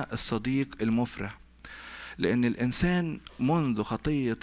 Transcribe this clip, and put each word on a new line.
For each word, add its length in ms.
الصديق 560
المفرح، 560
لأن 260
الإنسان 760
منذ 420
خطية 600